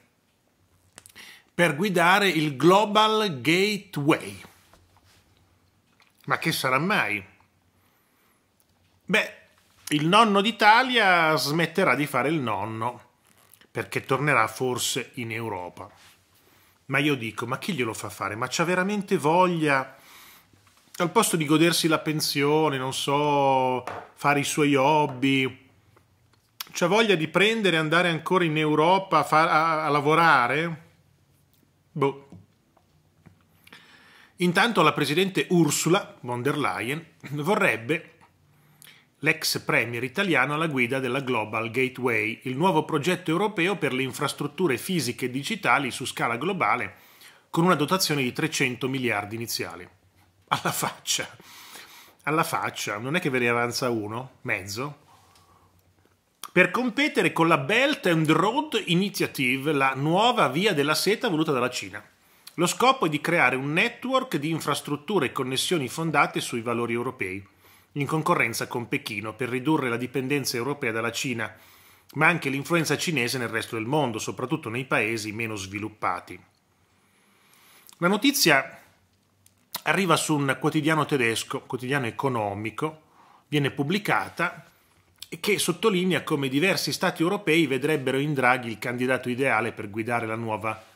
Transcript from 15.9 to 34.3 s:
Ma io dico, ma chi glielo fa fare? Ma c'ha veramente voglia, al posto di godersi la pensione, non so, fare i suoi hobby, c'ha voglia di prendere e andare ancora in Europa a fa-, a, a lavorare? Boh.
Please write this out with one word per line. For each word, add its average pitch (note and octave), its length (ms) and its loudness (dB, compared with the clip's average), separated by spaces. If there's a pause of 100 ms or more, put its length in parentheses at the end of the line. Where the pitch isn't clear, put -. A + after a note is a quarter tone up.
Ma C3+ 100 0
io C#3+ 180 2
dico, A2+ 320 -8
ma C3 100 -4
chi - 140 -6
glielo A#2+ 220 -2
fa G#2 160 -10
fare? G2+ 260 -8
Ma B2 140 -4
c'ha E3 160 0
veramente F#3+ 520 0
voglia, D#3 800 2 (1000)
al E3+ 140 -2
posto G#3 240 2
di D#3 100 -2
godersi D#3+ 420 4
la D#3 120 4
pensione, D3+ 800 0
non C3 160 -4
so, C3+ 880 2 (300)
fare C#3+ 280 0
i - 20 -4
suoi D3 320 2
hobby, C3+ 920 0 (1040)
c'ha - 140 0
voglia G3+ 300 4
di D#3+ 120 0
prendere F#3+ 500 2
e - 20 4
andare E3 300 2
ancora F3 340 0
in D#3 140 0
Europa D#3 600 4
a C#3+ 40 4
fa-, D#3 260 4
a, D#3 360 2
a D3+ 40 0
lavorare? D3 1000 4 (1000)
Boh. C#3 380 -4 (2000)